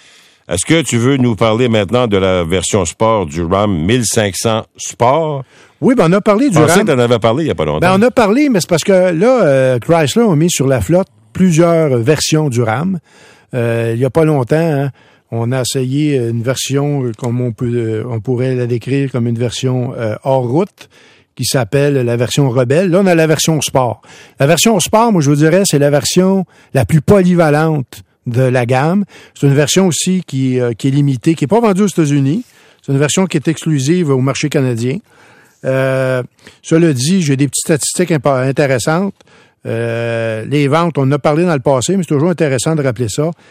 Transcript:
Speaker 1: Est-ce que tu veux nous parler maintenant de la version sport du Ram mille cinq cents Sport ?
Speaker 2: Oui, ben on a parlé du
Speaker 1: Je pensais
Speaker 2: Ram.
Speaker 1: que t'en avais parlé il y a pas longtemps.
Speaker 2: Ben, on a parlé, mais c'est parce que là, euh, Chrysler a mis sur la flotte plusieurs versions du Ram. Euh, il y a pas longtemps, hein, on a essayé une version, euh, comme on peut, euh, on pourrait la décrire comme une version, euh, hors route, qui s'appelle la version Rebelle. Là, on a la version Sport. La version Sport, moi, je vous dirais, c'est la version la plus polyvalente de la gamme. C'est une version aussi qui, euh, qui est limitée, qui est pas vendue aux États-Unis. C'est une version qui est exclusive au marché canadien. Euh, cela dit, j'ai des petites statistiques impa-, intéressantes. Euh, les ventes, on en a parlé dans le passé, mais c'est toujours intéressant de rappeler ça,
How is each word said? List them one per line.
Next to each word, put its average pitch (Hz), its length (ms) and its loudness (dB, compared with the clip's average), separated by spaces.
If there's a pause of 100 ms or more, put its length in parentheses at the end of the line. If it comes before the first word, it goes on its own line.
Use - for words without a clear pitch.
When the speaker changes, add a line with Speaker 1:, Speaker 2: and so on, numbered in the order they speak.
(480)
Speaker 1:
Est-ce 90 160 -6
que 160 200 2
tu 117 140 -4
veux 131 200 0
nous 123 180 0
parler 117 340 0
maintenant 110 360 0
de 101 120 0
la 92 260 0
version 90 420 -2
sport 110 400 0
du 76 160 -6
Ram 95 420 0
mille 113 220 0
cinq 104 320 -2
cents 110 260 -2 (140)
Sport ? 139 680 -2 (380)
Speaker 2:
Oui, 226 140 2
ben 226 120 4
on 170 60 2
a 202 80 2
parlé 220 280 2
du 196 60 -2
Speaker 1:
Je - 40 4
pensais 151 140 4
Speaker 2:
Ram. 208 120 2
Speaker 1:
que 180 60 0
t'en 131 80 2
avais 120 180 2
parlé 123 280 0
il - 20 -2
y - 20 -2
a 92 60 -2
pas 80 100 -2
longtemps. 76 140 -2
Speaker 2:
Ben, 185 200 2
on - 40 4
a 247 80 4
parlé, 247 380 2
mais 220 100 2
c'est - 100 -6
parce 165 140 0
que 185 280 2
là, 226 320 2
euh, 131 360 2
Chrysler 160 500 0
a 170 60 2
mis 160 160 2
sur 131 160 -2
la 131 140 2
flotte 175 260 0 (260)
plusieurs 165 640 2
versions 151 520 0
du 120 120 -2
Ram. 143 380 -2 (560)
Euh, 117 400 -2
il 117 40 -4
y 131 60 0
a 131 60 -2
pas 160 120 2
longtemps, 147 320 2
hein, 147 360 0 (400)
on 117 200 -4
a 131 100 -2
essayé 139 560 -2
une 117 260 -2
version, 139 600 -2
euh, 120 120 -4
comme 123 240 -4
on 123 100 -2
peut, 117 220 -4
euh, 110 340 -2
on 117 120 -6
pourrait 127 340 -2
la 123 140 -2
décrire 127 440 -2
comme 117 140 -2
une 117 140 -2
version, 127 580 -4
euh, 110 160 -4 (100)
hors 135 240 0
route, 160 420 -4 (460)
qui 127 100 -6
s'appelle 139 500 0
la 120 220 0
version 127 340 0
Rebelle. 135 400 0
Là, 175 100 2
on 196 60 2
a 175 80 4
la 160 100 2
version 156 360 -2
Sport. 123 420 -2 (360)
La 139 60 2
version 175 340 2
Sport, 233 320 2
moi, 180 120 2
je 135 80 2
vous 147 60 2
dirais, 160 280 4
c'est 147 140 0
la 143 100 2
version 185 560 0 (300)
la 127 100 2
plus 156 160 2
polyvalente 160 1040 2 (240)
de 123 140 -2
la 127 240 2
gamme. 151 400 0 (280)
C'est - 140 0
une 139 60 4
version 151 340 2
aussi 180 380 -2
qui, 131 340 -2
euh, 120 140 -2
qui 123 140 -4
est 135 40 0
limitée, 143 440 0
qui - 100 -4
est - 20 -6
pas 202 140 2
vendue 208 220 2
aux 208 40 2
États-Unis. 147 560 0 (420)
C'est 135 60 -4
une 139 80 0
version 151 280 0
qui 165 100 -4
est 135 100 -2
exclusive 156 600 0
au 135 100 2
marché 135 300 -2
canadien. 127 480 -2 (680)
Euh, 131 580 -2 (400)
cela 165 320 2
dit, 151 280 0
j'ai 143 160 0
des 143 100 0
petites - 180 -6
statistiques 175 460 -2
impa-, 139 360 0
intéressantes. 151 680 0 (500)
Euh, 117 800 -4
les 139 220 0
ventes, 160 320 0
on 139 40 0
en 135 80 0
a 147 80 0
parlé 156 240 0
dans 180 100 0
le 147 60 0
passé, 139 380 0
mais 185 60 -2
c'est - 100 -4
toujours 151 160 0
intéressant 156 460 -2
de 143 80 -2
rappeler 123 260 -2
ça, 156 220 -2 (180)